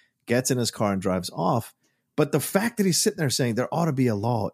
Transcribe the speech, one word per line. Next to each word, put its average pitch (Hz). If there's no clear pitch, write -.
gets 123
in 127
his 117
car 104
and 95
drives 92
off. 147
But 147
the 151
fact 214
that 196
he's 165
sitting -
there 147
saying 120
there 123
ought 170
to 151
be 127
a 110
law 107